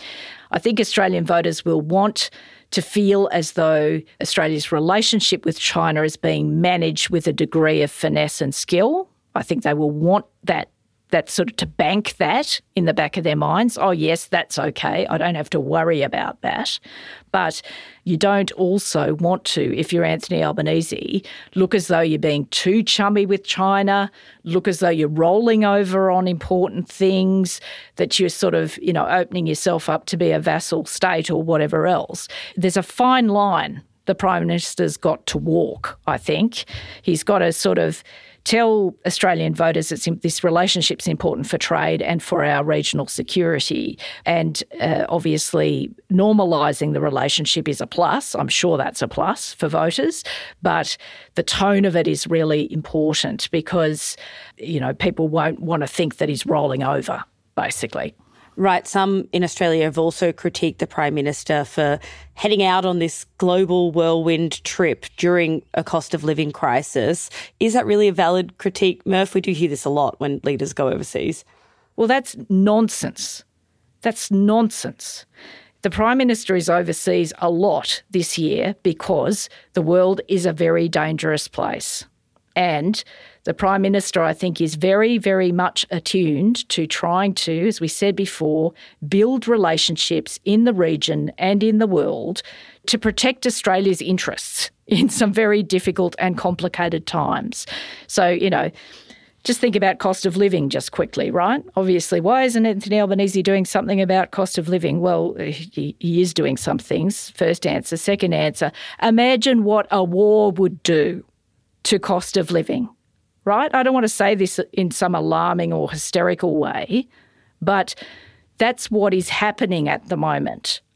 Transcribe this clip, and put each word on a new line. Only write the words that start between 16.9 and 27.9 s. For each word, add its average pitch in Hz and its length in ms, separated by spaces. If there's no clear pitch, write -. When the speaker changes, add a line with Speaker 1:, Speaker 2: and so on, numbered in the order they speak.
Speaker 1:
But 175 320
you 175 80
don't 196 360
also 175 640
want 170 280
to, 143 320
if 160 160
you're 170 120
Anthony 160 380
Albanese, 156 800
look 185 200
as 180 140
though 165 120
you're 156 180
being 147 280
too 208 360
chummy 202 440
with 196 180
China, 196 680
look 175 220
as 185 120
though 180 100
you're 156 200
rolling 208 540
over 190 480
on 185 160
important 185 640
things, 190 720